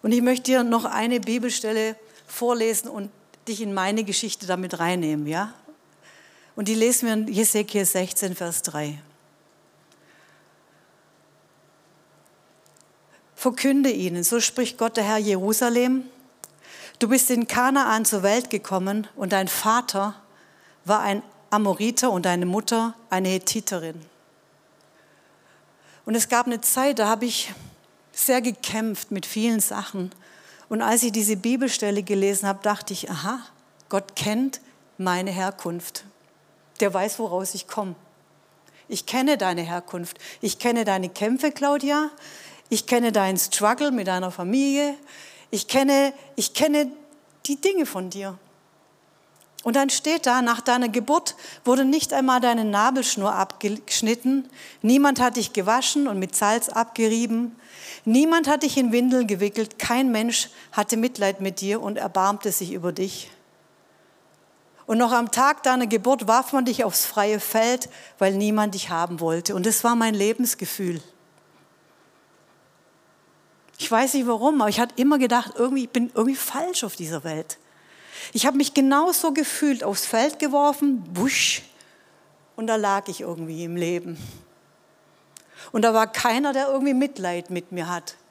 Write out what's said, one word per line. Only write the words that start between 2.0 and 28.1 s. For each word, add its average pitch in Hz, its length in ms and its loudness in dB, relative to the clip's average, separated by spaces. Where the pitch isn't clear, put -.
vorlesen 233 600 -2
und 202 220 -10
dich 220 140 -6
in 208 120 -4
meine 202 300 0
Geschichte 190 420 -4
damit 180 340 -4
reinnehmen, 165 460 0
ja? 180 280 -4
Und 208 120 -6
die 220 80 0
lesen 233 320 2
wir 226 60 0
in 214 140 -2
Jesekiel 208 580 0
sechzehn, 185 500 -2
Vers 170 260 -6
drei. 151 400 -6
„Verkünde 269 540 2
ihnen, 180 340 -2
so 233 160 0
spricht 240 380 -2
Gott 226 200 -2
der 214 60 0
Herr, 220 140 0
Jerusalem, 233 920 0
du 233 100 2
bist 254 200 4
in 240 180 0
Kanaan 247 580 2
zur 202 160 2
Welt 226 280 2
gekommen 202 680 -4
und 196 180 -4
dein 190 140 0
Vater 214 680 0
war 196 140 2
ein 202 240 -2
Amoriter 214 600 0
und 180 140 -2
deine 180 200 2
Mutter 226 500 -2
eine 190 200 0
Hethiterin.“ 180 760 -4
Und 220 100 -2
es 226 140 0
gab 240 160 4
eine 233 160 -4
Zeit, 262 380 2
da 208 80 2
habe 226 180 0
ich - 280 -4